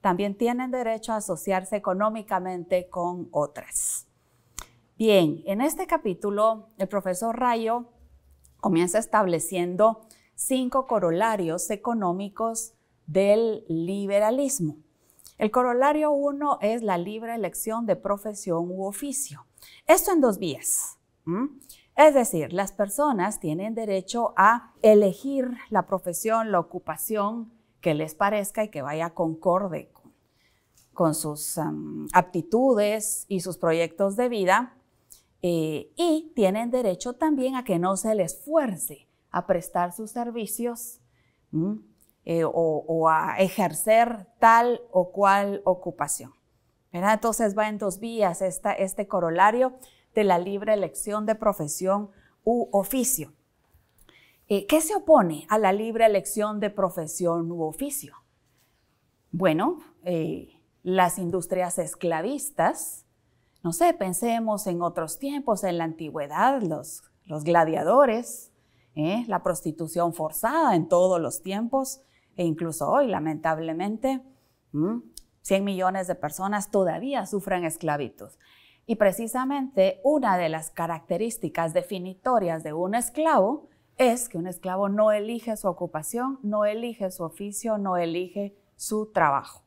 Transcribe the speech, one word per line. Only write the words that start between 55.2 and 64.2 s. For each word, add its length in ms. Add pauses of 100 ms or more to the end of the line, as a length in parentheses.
a 80
la 160
libre 320
elección 540
de 100
profesión 840
u 120
oficio? 500 (1160)
Bueno, 480 (240)
eh, 580 (220)
las 340
industrias 640
esclavistas, 1300 (560)
no 100
sé, 220
pensemos 720